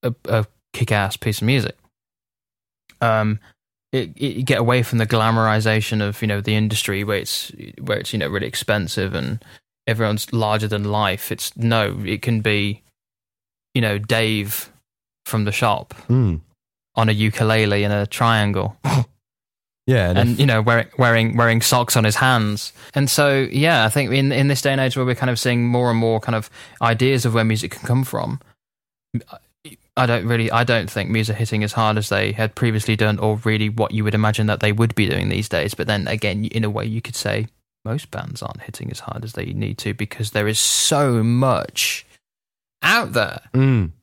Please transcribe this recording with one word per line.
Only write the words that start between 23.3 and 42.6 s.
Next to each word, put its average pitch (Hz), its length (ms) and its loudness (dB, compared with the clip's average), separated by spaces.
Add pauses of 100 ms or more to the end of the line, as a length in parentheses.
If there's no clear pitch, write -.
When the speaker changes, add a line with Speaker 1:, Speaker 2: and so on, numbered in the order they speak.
Speaker 1:
yeah, 143 320 4
I 110 60 4
think 127 240 0
in, 135 180 2
in 139 160 2
this 139 140 0
day 139 100 2
and 135 80 0
age 131 160 0
where 131 100 0
we're 127 100 0
kind 127 160 0
of 117 80 -2
seeing 120 260 2
more 123 240 2
and 113 100 2
more 113 200 2
kind 113 160 -2
of 107 160 -6 (320)
ideas 120 420 2
of 113 80 2
where 113 100 4
music 110 280 0
can - 160 -14
come 127 160 2
from, - 360 -6 (1600)
I 127 80 2
don't 117 220 0
really, 113 240 0
I 120 140 2
don't 113 240 0
think 101 200 -4
music 110 280 0
hitting 110 260 -2
as 104 100 -4
hard 107 240 2
as 104 120 -4
they 101 220 0
had 110 220 -2
previously 110 420 0
done, 107 220 0
or 107 260 0
really 107 260 0
what 110 220 -2
you 110 120 -2
would 104 120 0
imagine 107 320 2
that 104 120 0
they 107 120 2
would 113 220 2
be 104 160 2
doing 92 200 -2
these 98 200 -2
days. 85 240 -2
But 107 140 -4
then 101 200 -2
again, 104 380 -2
in 113 180 -2
a 107 60 -2
way, 104 160 -4
you 110 160 -4
could - 140 -12
say 104 320 -4 (360)
most 120 280 -8
bands - 320 -10
aren't - 180 -10
hitting - 300 -12
as - 80 -12
hard - 260 -10
as 113 80 -12
they - 140 -8
need 98 320 -6
to - 160 -6
because 107 360 -8
there 104 160 0
is 107 120 -2
so 131 640 2
much 120 840 0 (800)